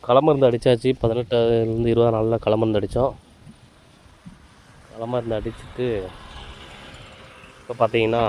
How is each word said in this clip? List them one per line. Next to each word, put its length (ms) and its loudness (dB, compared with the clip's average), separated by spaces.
களை 200 6
மருந்து 220 4
அடிச்சாச்சு. 520 2
பதினெட்டுலேருந்து 920 0
இருபது 220 4
நாள்ல 280 0
களை 160 2
மருந்து 200 0
அடிச்சோம். 300 -2
களை 220 -8
மருந்து 240 -2
அடிச்சிட்டு, 500 -8
இப்போ 200 -12
பார்த்தீங்கன்னா 480 2